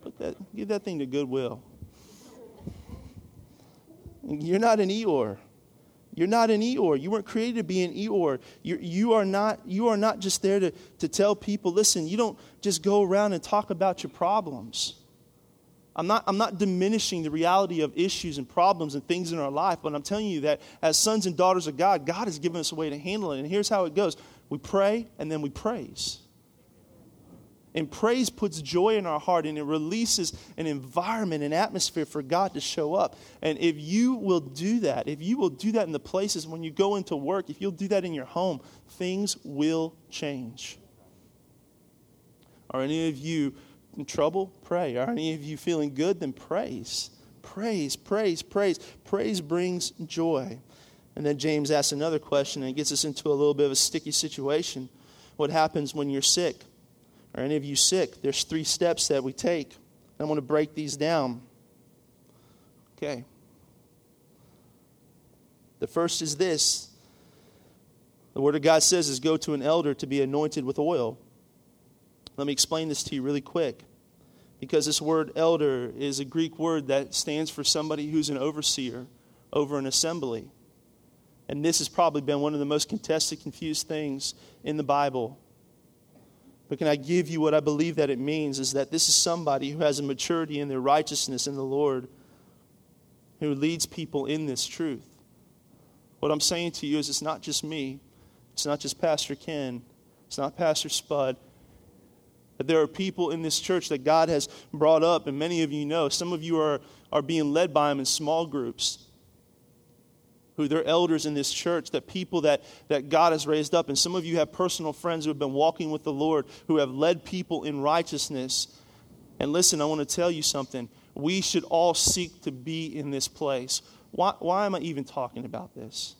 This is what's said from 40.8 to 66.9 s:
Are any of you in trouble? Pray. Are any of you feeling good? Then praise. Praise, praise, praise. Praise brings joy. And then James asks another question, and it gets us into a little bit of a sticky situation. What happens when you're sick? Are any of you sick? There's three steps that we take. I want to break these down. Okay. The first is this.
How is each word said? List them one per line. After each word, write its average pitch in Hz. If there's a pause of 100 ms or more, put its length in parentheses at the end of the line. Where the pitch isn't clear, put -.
Are 131
any 156
of 151
you 147 (420)
in 147
trouble? 175
Pray. 170
Are 131
any 160
of 151
you 151
feeling 151
good? 165
Then 139
praise. - (320)
Praise, 190
praise, 202
praise. 202 (260)
Praise 202
brings 175 (160)
joy. 139 (560)
And 147
then 147
James 151
asks 143
another 151
question, 143
and 131
it 131
gets 147
us 143
into 151
a 143
little 147
bit 143
of 135
a -
sticky 151
situation. 143 (460)
What 147
happens 156
when 147
you're 139
sick? - (760)
Are -
any 147
of 139
you 143
sick? -
There's 135
three 160
steps 165
that 139
we 131
take. 170 (440)
I -
want 151
to 147
break 151
these 143
down. 139 (1500)
Okay. 143 (2500)
The 147
first 170
is 147
this. 165 (1400)